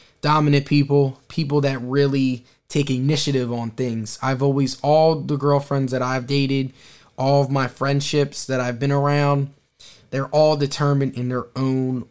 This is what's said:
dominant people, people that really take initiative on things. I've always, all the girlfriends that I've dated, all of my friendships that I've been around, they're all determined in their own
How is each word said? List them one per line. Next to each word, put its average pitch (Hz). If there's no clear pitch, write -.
dominant 147
people, 143
people 147
that 135
really 131
take 143
initiative 131
on 117
things. 113
I've 131
always, 139
all 156
the 143
girlfriends 139
that 127
I've 127
dated, 135
all 139
of 131
my 135
friendships 143
that 131
I've 120
been 139
around, 143
they're 135
all 151
determined 143
in 123
their 123
own 131